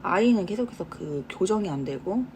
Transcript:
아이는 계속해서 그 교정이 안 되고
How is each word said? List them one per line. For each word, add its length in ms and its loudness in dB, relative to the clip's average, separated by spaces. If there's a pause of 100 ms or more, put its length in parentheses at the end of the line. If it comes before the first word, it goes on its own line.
아이는 420 4
계속해서 440 -4
그 400 -6
교정이 400 0
안 140 -2
되고 400 -2 (120)